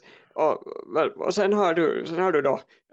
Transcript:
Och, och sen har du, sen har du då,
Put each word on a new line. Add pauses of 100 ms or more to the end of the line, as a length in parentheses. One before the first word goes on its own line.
(360)
Och, (500)
och
sen
har
du,
sen
har
du
då, (320)